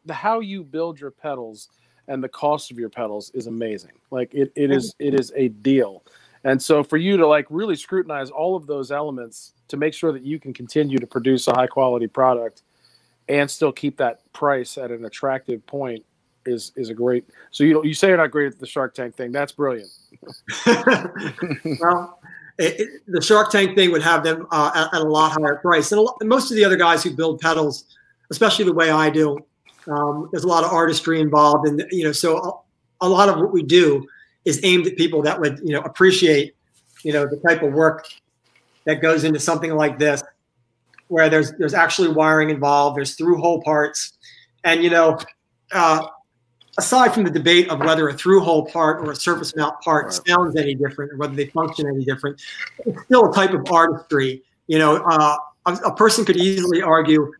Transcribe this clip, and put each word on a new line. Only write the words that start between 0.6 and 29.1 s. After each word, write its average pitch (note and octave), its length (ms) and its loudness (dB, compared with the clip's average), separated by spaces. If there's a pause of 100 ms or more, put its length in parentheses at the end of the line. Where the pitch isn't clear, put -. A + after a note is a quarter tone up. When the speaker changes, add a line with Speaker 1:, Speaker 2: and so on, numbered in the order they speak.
Speaker 1:
build D#3 360 -8
your C#3 120 -16
pedals A#2+ 560 -14 (400)
and C3+ 140 -8
the C3 60 -8
cost D3 440 -6
of A#2+ 60 -16
your A2+ 120 -8
pedals G#2+ 400 -10
is A#2+ 160 -10
amazing. A2 460 -10 (180)
Like, B2+ 240 -6
it, C#3 220 -2
it C#3 160 0
is, C3 260 -4
it C#3+ 160 -4
is C3 220 -2
a C3 120 0
deal. G#2+ 540 -2 (440)
And C3 160 0
so D3 200 2
for D#3 160 -2
you G3 180 0
to, E3+ 100 6
like, D3+ 220 2
really F3+ 280 -4
scrutinize D3+ 540 -6
all E3 260 -4
of D#3 100 -10
those C#3 240 -8
elements C#3 640 -10 (160)
to C#3+ 100 -10
make D3+ 160 -2
sure D#3+ 180 -2
that C3 100 -10
you D3 160 -8
can C3+ 140 -14
continue C3+ 460 -4
to - 80 -4
produce B2+ 420 -2
a - 60 2
high B2+ 120 2
quality B2 400 -2
product B2 560 -2 (680)
and C#3+ 200 0
still D3 220 -2
keep C#3+ 240 -8
that A#2+ 240 -4 (140)
price C#3 420 -4
at B2+ 140 -12
an A#2 160 -12
attractive C3 580 -8
point B2+ 400 -10 (400)
is, A#2+ 320 -8
is A#2+ 140 -10
a A2+ 40 -10
great, B2 300 -2 (260)
so - 140 0
you, D#3 180 4
you D3+ 120 -4
say F#3+ 140 2
you're F#3 100 4
not D3+ 120 2
great C#3+ 220 -4
at - 60 -20
the C3 80 -16
Shark C3 260 -6
Tank B2 220 -12
thing. B2 180 -10
That's C#3+ 200 -6
brilliant. B2 360 -6 (800)
Speaker 2:
<laughs> - 20 4 (1120)
Well, F3 400 -2 (380)
it, F3 220 -2
it, A3 80 -2 (200)
the F3 140 -2
Shark G#3+ 280 4
Tank G3 240 2
thing F#3 180 4
would D#3 100 0
have E3 200 2
them, D#3+ 300 -4
uh, D3+ 220 2
at, E3 240 0
at - 20 0
a D#3 80 0
lot D#3 240 2
higher D3+ 240 -2
price. E3 340 0
And G#3 80 2
a G#3+ 40 4
lo-, B3 200 0
most B3+ 280 0
of A#3 60 -4
the G#3+ 80 6
other F#3 120 4
guys E3+ 260 2
who F3+ 80 -4
build D#3+ 300 -4
pedals, D#3 460 -2 (440)
especially G#3+ 340 0
the F3+ 100 2
way D#3+ 160 2
I D#3 200 2